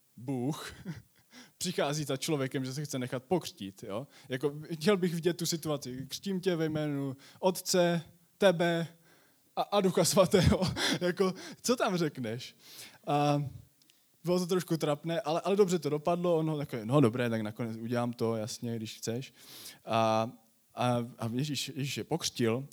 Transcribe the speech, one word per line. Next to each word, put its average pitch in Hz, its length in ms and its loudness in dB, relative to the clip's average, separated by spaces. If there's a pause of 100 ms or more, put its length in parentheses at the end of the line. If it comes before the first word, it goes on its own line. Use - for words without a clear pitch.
(180)
Bůh, 127 560 -6 (400)
<laughs> - 440 -20
přichází 156 460 -2
za 139 140 -2
člověkem, 135 480 -2
že 131 80 -6
se 147 120 -6
chce 139 140 -6
nechat 123 240 -6
pokřtít, - 600 -4
jo? 110 240 -6 (220)
Jako, 139 240 -2 (200)
chtěl 165 240 2
bych 175 180 0
vidět 170 180 0
tu 170 120 -6
situaci. 143 640 -4
„Křtím 190 320 -6
tě 180 160 0
ve 160 100 0
jménu 143 520 -2 (220)
Otce, 175 600 2 (360)
tebe 170 500 4 (680)
a, - 60 0
a 208 200 2
Ducha 185 240 4
Svatého.“ 190 560 6 (220)
<laughs> - 180 0
Jako, 180 320 2 (280)
co 247 140 2
tam 220 220 0
řekneš? 127 580 -4 (520)
A 147 360 4 (800)
bylo 175 160 2
to 180 80 -2
trošku 170 300 0
trapné, 156 440 -2
ale, 160 200 0
ale 185 140 0
dobře 185 240 4
to 143 100 -4
dopadlo. 175 480 2
On 160 120 0
ho 156 80 -2
takový, 139 280 -6
„No 139 160 6
dobré, 120 280 4
tak 113 120 0
nakonec 110 360 -6
udělám 120 360 -2
to, 113 220 0
jasně, 117 400 -6
když 110 220 -8
chceš.“ 120 360 -8 (520)
A, 113 460 2 (440)
a, 120 220 2 (220)
a 117 140 -4
Ježíš, 135 420 -4
Ježíš 131 220 -6
je 104 60 -6
pokřtil 131 680 -2